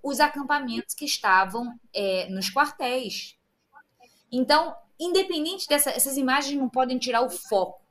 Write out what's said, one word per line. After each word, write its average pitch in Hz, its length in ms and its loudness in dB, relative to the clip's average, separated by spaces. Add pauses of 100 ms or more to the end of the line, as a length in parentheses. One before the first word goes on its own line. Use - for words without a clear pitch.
os 277 160 -4
acampamentos 285 760 0
que 294 100 -10
estavam, 220 720 0 (160)
é, 190 340 -2
nos 190 220 -4
quartéis. 262 880 -2 (920)
Então, 294 440 4 (240)
independente 349 680 0
dessa, 285 220 4
essas 262 260 -2
imagens 277 420 0
não 262 100 -2
podem 254 300 0
tirar 240 240 0
o 254 80 0
foco. - 500 -2 (100)